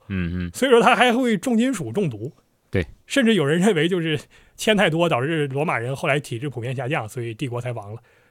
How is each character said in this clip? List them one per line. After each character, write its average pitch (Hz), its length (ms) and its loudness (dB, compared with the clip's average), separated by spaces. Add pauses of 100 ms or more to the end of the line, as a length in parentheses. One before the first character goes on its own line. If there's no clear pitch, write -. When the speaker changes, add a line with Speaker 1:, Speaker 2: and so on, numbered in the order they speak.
Speaker 1:
嗯， 90 400 -4
嗯。 85 80 -10
Speaker 2:
所 262 120 0
以 277 40 4
说 233 100 8
它 226 140 6
还 233 180 4
会 240 240 0
重 240 180 -2
金 247 160 2
属 147 200 -6
中 160 180 -2
毒。 113 240 -8 (380)
Speaker 1:
对。 92 160 0 (180)
Speaker 2:
甚 277 200 0
至 226 100 4
有 156 100 2
人 165 160 2
认 208 140 4
为 156 120 2
就 180 140 0
是 160 180 -2 (360)
铅 214 200 2
太 190 140 4
多， 170 180 2
导 127 140 2
致 151 280 -2
罗 139 140 -2
马 156 140 -2
人 123 180 -4
后 165 140 -4
来 143 100 2
体 120 200 -8
质 143 100 -6
普 123 100 -10
遍 120 160 -6
下 127 120 -6
降， 135 200 -4
所 123 140 -10
以 117 120 -8
帝 135 140 -8
国 120 140 -6
才 123 120 -8
亡 107 200 -12
了， 113 80 -16 (300)